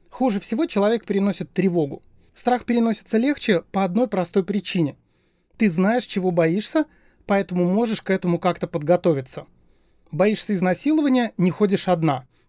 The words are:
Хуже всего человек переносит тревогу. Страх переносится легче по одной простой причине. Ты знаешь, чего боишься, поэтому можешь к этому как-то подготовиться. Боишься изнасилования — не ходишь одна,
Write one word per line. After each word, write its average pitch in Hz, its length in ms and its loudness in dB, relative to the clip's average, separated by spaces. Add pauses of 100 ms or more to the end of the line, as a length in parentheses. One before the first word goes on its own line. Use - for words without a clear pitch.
Хуже 233 300 -2
всего 254 260 -2
человек 220 400 0
переносит 196 460 -2
тревогу. 170 500 0 (320)
Страх 240 300 -2
переносится 226 540 0
легче 233 540 0
по 196 120 0
одной 196 240 0
простой 185 360 -2
причине. 180 520 -2 (600)
Ты 220 120 4
знаешь, 190 360 0
чего 185 260 -2
боишься, 175 540 0 (400)
поэтому 185 400 0
можешь 214 360 0
к - 80 -14
этому 175 300 0
как-то 175 280 -2
подготовиться. 147 800 0 (640)
Боишься 202 440 0
изнасилования — 247 840 0
не 180 140 2
ходишь 190 380 0
одна, 160 360 2 (240)